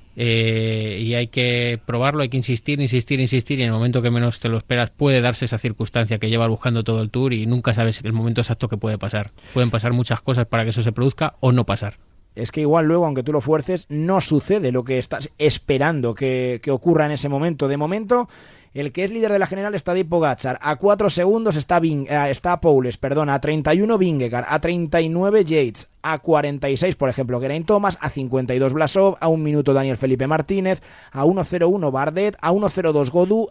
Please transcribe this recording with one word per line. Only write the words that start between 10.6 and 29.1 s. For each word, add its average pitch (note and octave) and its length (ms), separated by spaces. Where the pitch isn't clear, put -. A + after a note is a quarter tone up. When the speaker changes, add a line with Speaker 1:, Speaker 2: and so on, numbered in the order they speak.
Speaker 1:
que A2+ 60
eso A2+ 120
se A2 100
produzca C3+ 480
o B2+ 120
no B2 120
pasar. G2+ 340
Speaker 2:
Es A#2 160
que D#3 120
igual D#3 240
luego, E3+ 200
aunque C3 160
tú C#3 100
lo D3 100
fuerces, D#3 480
no E3+ 300
sucede D#3 520
lo B2+ 120
que C3 140
estás - 400
esperando C#3+ 760
que, B2+ 480
que D3 80
ocurra D#3 360
en D3 60
ese C#3+ 180
momento. D3 360
De C#3 120
momento, G#3 500
el C#3+ 180
que F3+ 120
es G3 60
líder A3 220
de G3+ 60
la F#3+ 80
general G3+ 280
está F3+ 180
Tadej F#3 140
Pogacar. C#3+ 540
A D3 160
cuatro G3+ 320
segundos G3 480
está E3 240
Ving-, D3 300
eh, C#3+ 200
está F3 300
Powles, C3 380
perdón, C#3+ 320
a C#3 100
treinta D3+ 320
y F3 80
uno A3 160
Vingegaard, B2+ 540
a D3+ 100
treinta E3+ 400
y D#3+ 80
nueve F#3+ 380
Yates, D3 420
a D#3 160
cuarenta C#3+ 500
y C#3 80
seis, F3+ 180
por C3+ 140
ejemplo, B2 320
Geraint D3 260
Thomas, G3+ 360
a D3 80
cincuenta B2+ 440
y B2+ 40
dos C3+ 160
Blasov, F#3 440